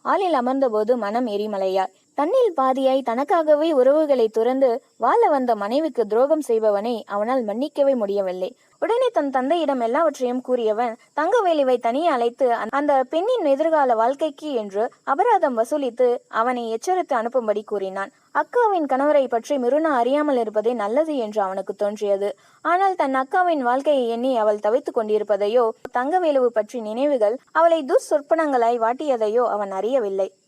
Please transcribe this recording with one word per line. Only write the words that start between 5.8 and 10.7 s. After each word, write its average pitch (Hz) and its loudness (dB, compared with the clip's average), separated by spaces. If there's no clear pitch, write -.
துரோகம் 277 0
செய்பவனை 220 0
அவனால் 226 -2
மன்னிக்கவே 277 0
முடியவில்லை. 196 -4
உடனே 466 0
தன் 302 -2
தந்தையிடம் 277 0
எல்லாவற்றையும் 254 -2
கூறியவன் 233 -2